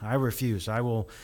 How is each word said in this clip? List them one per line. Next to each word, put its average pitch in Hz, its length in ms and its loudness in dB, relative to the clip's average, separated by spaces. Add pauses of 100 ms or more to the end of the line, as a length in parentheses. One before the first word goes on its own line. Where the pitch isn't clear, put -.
I 107 140 0
refuse. 120 520 0
I 110 140 0
will 117 260 0 (160)